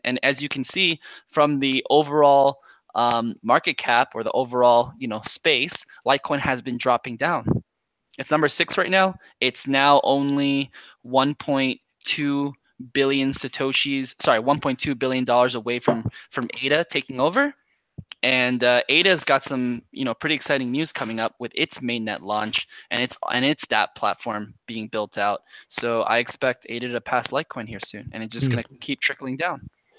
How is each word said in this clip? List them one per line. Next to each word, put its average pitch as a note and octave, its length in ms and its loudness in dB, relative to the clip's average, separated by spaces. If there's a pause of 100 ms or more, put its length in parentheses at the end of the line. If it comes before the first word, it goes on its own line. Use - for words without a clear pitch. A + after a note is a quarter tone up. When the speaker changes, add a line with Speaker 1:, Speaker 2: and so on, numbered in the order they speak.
Speaker 1:
and B2+ 180 -2
as C#3 220 0
you C#3+ 60 -8
can C3+ 160 -6
see F3 340 -2 (300)
from D3 300 2
the C3+ 300 0
overall, C#3+ 720 4 (340)
um, A#2 480 0
market C#3 360 2
cap B2+ 380 2
or A2+ 100 -6
the - 60 -2
overall, A#2+ 640 4
you C3 100 -8
know, A2 160 -6
space, D3 640 0 (200)
Litecoin C#3+ 340 0
has C3 220 0
been B2 160 -6
dropping A#2+ 380 0
down. C#3+ 300 -2 (720)
It's - 140 -10
number D3+ 180 4
six - 280 0
right F#3 140 0
now. F#3+ 240 4 (240)
It's B2 260 -2
now C#3 380 6
only C#3 680 0 (320)
one C3 320 2
point C3+ 440 -2 (240)
two C#3+ 480 -2 (420)
billion C3+ 380 2
Satoshis, C3+ 880 -4
sorry, A#2+ 200 4
one C3+ 200 2
point C3 200 -2
two C#3+ 160 -4
billion B2+ 280 -2
dollars B2 300 4
away A#2+ 240 -4
from, A#2 320 -2 (220)
from B2 140 -6 (140)
ada C#3+ 240 2
taking C3+ 360 -6
over. A3+ 340 2 (680)
And, B2+ 400 2
uh, B2 260 6
ada's E3+ 340 4
got C#3 200 4
some, B2 480 -4
you - 120 -8
know, A#2+ 120 -2
pretty D#3 180 -2
exciting C3+ 380 -2
news D3+ 200 -2
coming A2+ 280 -6
up A2+ 180 -4
with A#2+ 160 -10
its - 240 -4
mainnet A#2 440 -6
launch G#2+ 460 -4 (220)
and A#2+ 140 -2
its, - 160 -6 (120)
and B2+ 140 0
its D3 200 -2
dApp G#2+ 300 0
platform G#2+ 600 -6 (100)
being A2 220 -10
built G#2+ 320 -6
out. G2+ 240 -2 (240)
So A#2 340 -2
I A2+ 160 0
expect A#2+ 520 -2
ada A#2 180 -6
to A#2+ 140 -4
pass B2 260 -2
Litecoin B2+ 400 -6
here G#2+ 120 -12
soon, - 340 -8
and A2 100 -10
it's A2 100 -10
just B2+ 140 0
Speaker 2:
Hmm. B2 80 0
Speaker 1:
gonna A#2 240 -6
keep C#3 200 -8
trickling C3 380 -4
down. E3 320 -6 (300)